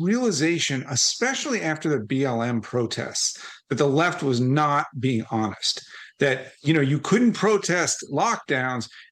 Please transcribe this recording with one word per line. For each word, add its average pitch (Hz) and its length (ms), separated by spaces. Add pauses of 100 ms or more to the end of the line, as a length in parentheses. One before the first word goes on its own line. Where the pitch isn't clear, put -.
realization, 170 880
especially 226 720
after 160 300
the 135 100
B 131 240
L 117 180
M 120 200
protests, - 760 (320)
that 135 80
the 143 100
left 165 360
was 131 180
not 143 460 (120)
being 117 320
honest, 110 540 (340)
that, 131 340 (100)
you 147 100
know, 160 80
you 139 200
couldn't 220 320
protest 185 800
lockdowns 131 760 (240)